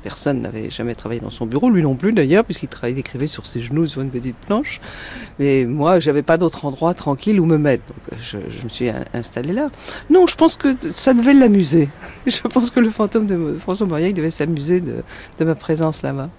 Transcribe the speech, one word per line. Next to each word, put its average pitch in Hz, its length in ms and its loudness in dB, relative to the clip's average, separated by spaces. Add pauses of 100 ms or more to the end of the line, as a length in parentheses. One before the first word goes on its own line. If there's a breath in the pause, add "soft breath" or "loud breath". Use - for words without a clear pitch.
personne 131 380 -4
n'avait 110 280 -8
jamais 117 240 -6
travaillé 113 260 -8
dans 104 120 -10
son 120 160 -8
bureau, 147 240 2
lui 185 100 6
non 139 140 2
plus 190 180 0
d'ailleurs, 185 320 4
puisqu'il - 240 -8
tra-, - 220 -6
il 131 80 -4
écrivait 127 280 -6
sur - 200 -10
ses - 140 -6
genoux 143 260 -2
sur 139 140 -8
une 135 100 -6
petite 123 260 -6
planche. - 420 -4 (600 loud breath)
Mais 135 260 2
moi, 151 340 2
j'avais 147 220 2
pas 165 160 2
d'autre 170 280 -2
endroit 160 280 -2
tranquille 180 460 0
où 165 60 4
me 160 120 4
mettre, 143 300 2
donc - 340 -14
je, - 160 -12 (100)
je - 160 -12
me 117 60 -8
suis 123 200 -4
in-, 123 140 -4 (100)
installée 123 400 -6
là. 277 160 -2 (400 loud breath)
Non, 349 180 8
je - 80 -2
pense 320 200 4
que - 140 0 (240)
ça - 200 2
devait 240 200 6
l'amuser. 185 560 6 (180)
<laughs> - 200 -8
Je - 140 -2
pense 240 280 0
que - 100 0
le 226 100 6
fantôme 214 360 0
de 170 340 -2
François 190 280 -2
Mauriac 175 260 0
devait 165 180 -2
s'amuser 160 500 -2
de, 123 140 -6 (440 loud breath)
de 160 60 2
ma 160 100 0
présence 156 480 -2
là-bas. 139 360 -6